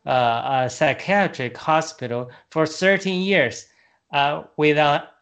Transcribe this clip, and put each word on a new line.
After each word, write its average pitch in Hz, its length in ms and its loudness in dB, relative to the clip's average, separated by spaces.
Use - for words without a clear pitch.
uh, 127 600 0
a 123 40 -4
psychiatric 143 880 -2
hospital 123 720 -4
for 156 140 0
thirteen 190 560 0
years, 175 460 0
uh, 147 320 0
without 151 520 2